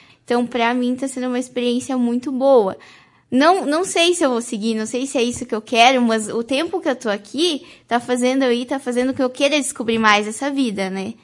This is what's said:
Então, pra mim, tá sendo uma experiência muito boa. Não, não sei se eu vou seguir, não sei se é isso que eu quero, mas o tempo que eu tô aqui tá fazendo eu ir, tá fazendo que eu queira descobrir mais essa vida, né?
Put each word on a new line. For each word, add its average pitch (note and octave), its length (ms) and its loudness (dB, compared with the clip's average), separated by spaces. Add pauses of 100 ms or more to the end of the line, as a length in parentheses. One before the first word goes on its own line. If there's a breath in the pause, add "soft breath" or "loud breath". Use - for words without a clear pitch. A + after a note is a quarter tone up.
(240 loud breath)
Então, A#3+ 220 0
pra A#3+ 260 0
mim, B3 220 0
tá C4+ 140 -4
sendo B3+ 180 -6
uma B3 120 -4
experiência B3+ 600 -2
muito A#3+ 320 -2
boa. B3+ 460 4 (540 loud breath)
Não, D4+ 340 4
não D4+ 200 0
sei F4+ 280 2
se E4+ 120 0
eu C4+ 60 2
vou A#3 120 -2
seguir, A3+ 320 -4
não A3 120 -4
sei B3 200 -4
se C4+ 100 -4
é C4 60 0
isso A#3+ 240 -4
que A#3+ 80 -6
eu G#3+ 80 -4
quero, B3 400 4
mas A3 260 0
o A#3 140 -4
tempo D4+ 380 -2
que F#4 80 -4
eu C#4 80 0
tô - 120 -6
aqui C4 560 -4 (220 loud breath)
tá A#3+ 140 -2
fazendo B3+ 420 0
eu C4 80 2
ir, A#3+ 140 0
tá C4+ 160 -6
fazendo B3+ 340 -2
que C4 80 -2
eu B3+ 80 0
queira C#4 260 0
descobrir A3+ 440 -2
mais G#3 260 4
essa A#3+ 240 -6
vida, A3 400 -2
né? F#3+ 340 -8